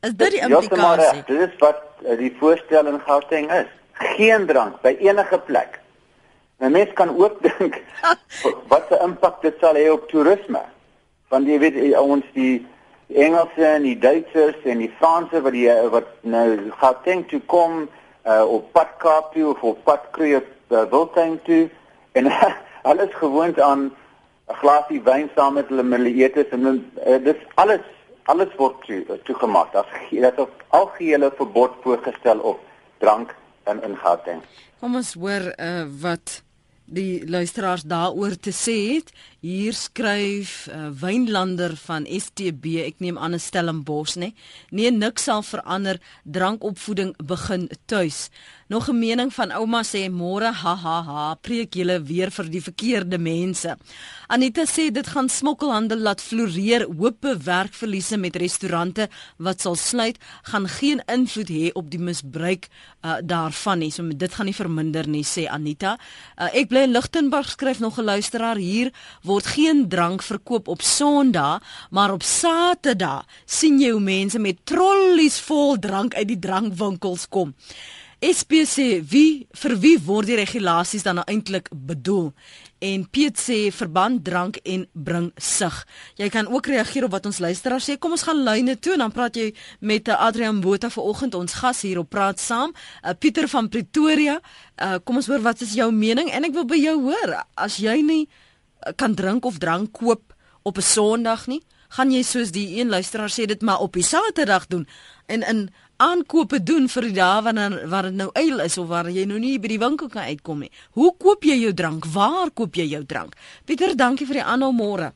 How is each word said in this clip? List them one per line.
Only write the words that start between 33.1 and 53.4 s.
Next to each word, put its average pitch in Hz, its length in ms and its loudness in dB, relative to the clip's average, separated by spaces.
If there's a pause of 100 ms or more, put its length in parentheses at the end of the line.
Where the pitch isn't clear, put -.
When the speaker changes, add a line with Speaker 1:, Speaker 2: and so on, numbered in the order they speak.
Speaker 2:
in, 104 180 -4
in 101 140 -8
Gauteng. 85 440 0 (380)
Speaker 1:
Kom 240 160 -4
ons 247 180 -6
hoor, 185 440 -6
eh, 170 260 -6 (180)
wat 170 420 -6 (420)
die 180 440 -6
luisteraars 180 540 -4
daaroor 175 560 -4
te 202 120 -8
sê 226 440 -2
het. 320 160 -6 (280)
Hier 196 340 -6
skryf, 202 960 -6
eh, 156 200 -12 (140)
Wynlander 185 760 -2
van 156 300 -8
S 190 280 -8
T 190 180 -6
B, 139 140 -12
ek 165 340 -6
neem 175 180 -6
aan 160 160 -6
'n 170 60 -4
Stellenbosch, 156 760 -4
nê? 175 180 -8 (360)
"Nee, 220 220 0
niks 226 320 -2
sal 214 180 -2
verander. 190 580 -6 (240)
Drankopvoeding 190 920 -4 (100)
begin 180 440 -6 (160)
tuis." 180 440 -4 (380)
Nog 226 220 -4
'n 240 100 0
mening 233 340 -2
van 214 180 -4
ouma 226 320 -2
sê, 196 260 -4
"Môre, 185 420 -4
ha, 170 240 -4
ha, 170 260 -4
ha, 151 400 -6
preek 233 320 -6
julle 180 300 -2
weer 180 280 -4
vir 170 180 -10
die 170 120 -8
verkeerde 190 560 -4
mense." 170 600 -4 (500)